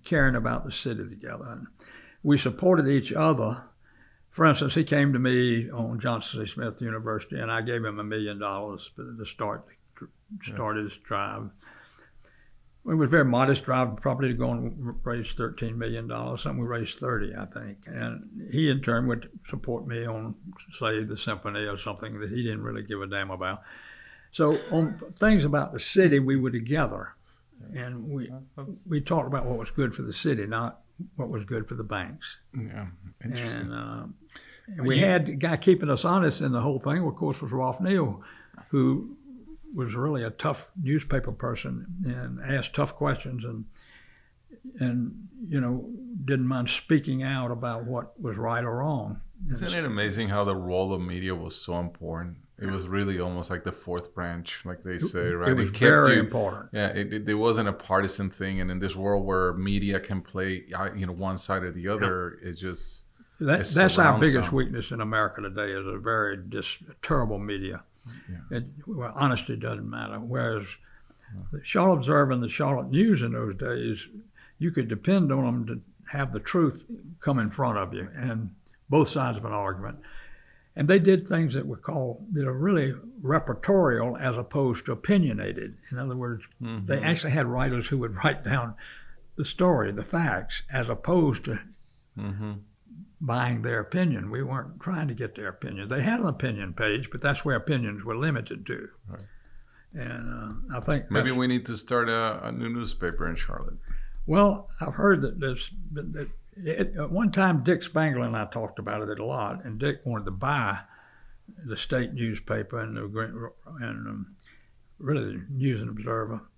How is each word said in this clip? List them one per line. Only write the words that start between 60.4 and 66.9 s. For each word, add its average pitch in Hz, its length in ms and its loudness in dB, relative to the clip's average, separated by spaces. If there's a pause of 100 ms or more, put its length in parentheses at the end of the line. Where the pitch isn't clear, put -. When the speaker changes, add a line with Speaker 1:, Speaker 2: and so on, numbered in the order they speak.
Speaker 2:
uh, 95 180 -2
you 98 120 -4
know, 90 80 -2
one 95 240 -2
side - 260 -2
or 87 80 -4
the 87 160 -6
other, 92 560 -2
Speaker 1:
Yeah. 90 60 -8
Speaker 2:
it 85 60 -6
just, 90 500 -8 (340)
Speaker 1:
That, 147 220 4
Speaker 2:
it - 60 -2
Speaker 1:
that's 156 100 2
our 185 120 8
Speaker 2:
surrounds 156 380 6
Speaker 1:
biggest 123 220 4
Speaker 2:
them. 135 80 2
Speaker 1:
weakness 123 340 0
in 117 80 -6
America 107 420 0
today 101 300 -4
is 95 160 -4
a 98 120 -4
very 104 360 0
dis-, 98 440 -8 (220)